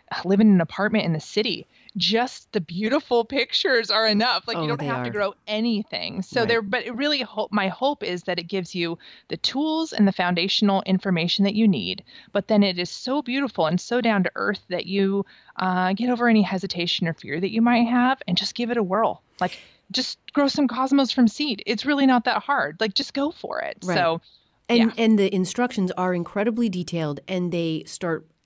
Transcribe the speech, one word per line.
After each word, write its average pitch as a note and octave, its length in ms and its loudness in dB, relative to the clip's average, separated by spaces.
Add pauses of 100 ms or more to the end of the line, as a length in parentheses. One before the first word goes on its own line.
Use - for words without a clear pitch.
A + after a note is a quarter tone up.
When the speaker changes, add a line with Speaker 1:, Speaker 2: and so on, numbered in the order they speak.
(260)
Speaker 1:
live F#3+ 140 4
in A3 80 8
an F#3 120 8
apartment G#3 460 0
in E3 80 0
the D3+ 60 -4
city, - 460 -4 (300)
just G#3+ 560 -2
the G#3 80 0
beautiful A3+ 640 0
pictures C4 680 0
are A3 160 2
enough. G#3+ 400 2
Like, G3+ 120 -4
you D#3+ 60 -2
Speaker 2:
Oh, D3+ 40 -2
Speaker 1:
don't C#3+ 120 -2
Speaker 2:
they D3 60 -6
Speaker 1:
have C3 180 -2
to B2 40 -4
Speaker 2:
are. - 40 -8
Speaker 1:
grow G3+ 220 -2 (120)
anything. G#3+ 760 -4
So - 200 -4
Speaker 2:
Right. G#3+ 60 0
Speaker 1:
they're, A3+ 140 2
but G#3 240 -4
it A#3+ 80 -8
really C#4 280 -2
ho-, G#3+ 280 -6
my G3 180 0
hope C4+ 340 -2
is F3 220 -6
that F3 140 -4
it E3+ 60 -6
gives F3+ 300 -6
you E3+ 240 -4 (300)
the - 100 -6
tools D#4 560 -2
and G#3 120 4
the G3 60 4
foundational F#3 760 0
information F3+ 580 0
that F#3+ 100 0
you A3 120 4
need. G2 380 0 (280)
But G3+ 160 -2
then G#3 140 6
it F3+ 160 0
is F3 120 -4
so C#4 320 -4
beautiful A#3+ 440 -2
and F3 140 0
so A#3+ 220 -2
down G#3 220 2
to - 120 -2
earth - 320 -2
that F3+ 180 -4
you, G3 380 0 (320)
uh, F#3 380 0
get A#3+ 160 -2
over A#3+ 180 2
any A3 140 6
hesitation F3+ 640 -2
or E3 60 -2
fear C#3+ 260 -8
that F#3+ 100 -2
you A3+ 120 0
might A#3+ 260 4
have B3 400 2
and F3 80 0
just - 180 -4
give A#3+ 160 -4
it A#3+ 60 -2
a A3+ 60 2
whirl. F#3+ 400 0 (180)
Like, F3+ 180 -4 (320)
just - 280 -6 (160)
grow C#4+ 140 4
some C#4 200 2
cosmos C4 420 2
from B3 180 4
seed. C#4+ 360 -4
It's B3 220 -4
really C#4 200 2
not B3 180 4
that G#3+ 180 0
hard. F3 360 -2
Like, A3 160 -2
just - 200 -6
go C#4+ 160 0
for - 300 -8
it. - 220 -8
Speaker 2:
Right. F3+ 140 -2
Speaker 1:
So, E3+ 240 0 (480)
Speaker 2:
And, A#3 100 4
Speaker 1:
yeah. A3+ 120 6 (140)
Speaker 2:
and A3 140 6
the G3 160 2
instructions F#3+ 580 0
are F#3 200 -2
incredibly G#3+ 560 -2
detailed, E3 580 -4
and F3+ 260 -2
they E3 340 -2
start - 400 -6 (200)